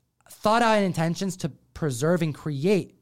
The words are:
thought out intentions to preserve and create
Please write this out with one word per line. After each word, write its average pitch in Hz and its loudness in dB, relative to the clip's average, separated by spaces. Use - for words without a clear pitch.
thought 226 2
out 220 4
intentions 175 -2
to 165 -4
preserve 156 0
and 156 -2
create 156 -2